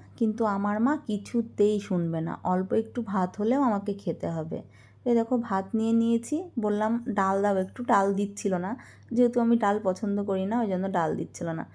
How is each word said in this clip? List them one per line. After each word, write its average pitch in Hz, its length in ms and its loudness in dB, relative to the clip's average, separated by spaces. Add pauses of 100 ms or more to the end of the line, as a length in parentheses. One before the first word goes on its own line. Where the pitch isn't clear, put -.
(160)
কিন্তু 220 280 0
আমার 208 360 0
মা 277 160 2 (100)
কিছুতেই 208 720 0
শুনবে 170 400 -2
না, 160 240 -4
অল্প 185 280 0
একটু 220 300 -2
ভাত 196 360 -2
হলেও 233 240 2
আমাকে 202 300 0
খেতে 175 360 -4
হবে। 160 340 -6 (420)
এই 240 100 2
দেখো 233 240 2
ভাত 190 360 -2
নিয়ে 220 180 2
নিয়েছি, 233 580 2 (100)
বললাম, 214 480 0
"ডাল 196 340 2
দাও 202 140 4
একটু", 190 280 -4
ডাল 202 300 4
দিচ্ছিল 202 400 -2
না, 180 220 -2 (360)
যেহেতু 240 280 4
আমি 233 160 4
ডাল 214 260 2
পছন্দ 202 420 0
করি 190 220 0
না, 226 140 0
ওই 226 60 0
জন্য 190 260 -2
ডাল 165 240 0
দিচ্ছিল 165 320 -6
না। 165 260 -6